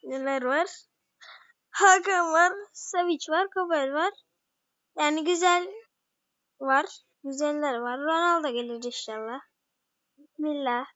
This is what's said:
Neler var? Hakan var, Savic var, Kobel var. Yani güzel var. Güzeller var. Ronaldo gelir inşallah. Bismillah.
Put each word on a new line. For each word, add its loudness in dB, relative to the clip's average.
Neler -4
var? 0
Hakan 4
var, 6
Savic -2
var, 0
Kobel 0
var. -2
Yani 0
güzel 2
var. 2
Güzeller -2
var. -6
Ronaldo 0
gelir -6
inşallah. -10
Bismillah. -4